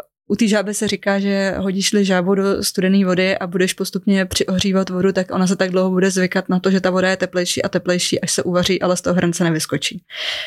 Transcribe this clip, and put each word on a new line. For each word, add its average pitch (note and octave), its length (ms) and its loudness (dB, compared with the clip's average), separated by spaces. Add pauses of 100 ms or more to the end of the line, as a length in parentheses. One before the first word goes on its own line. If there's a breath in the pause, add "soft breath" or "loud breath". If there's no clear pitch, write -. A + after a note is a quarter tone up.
(280)
u G#3 80 0
té A3+ 120 2
žáby G#3 260 0
se G#3 140 -2
říká, G3 300 -2
že G3 400 0
hodíš-li G3 460 0
žábu F#3 300 2
do G3 300 0
studené G3 400 2
vody F#3 340 0
a F#3+ 80 -6
budeš F#3 260 0
postupně F#3+ 520 0
přiohřívat F#3 680 0
vodu, F#3 220 0
tak F#3 220 -2
ona F#3 120 2
se F#3 100 2
tak F#3+ 140 0
dlouho F#3 200 2
bude F#3 200 2
zvykat F#3 380 -2
na F3+ 120 2
to, F#3+ 100 0
že F#3+ 100 4
ta F#3 100 0
voda F#3 200 2
je F#3+ 60 0
teplejší F3+ 460 -2
a - 60 0
teplejší, F3+ 520 0
až - 120 -4
se F#3 100 -2
uvaří, F3+ 400 0
ale F3+ 140 2
z F3 40 -6
toho F3+ 140 0
hrnce F3 300 0
nevyskočí. D#3+ 580 -2 (440 loud breath)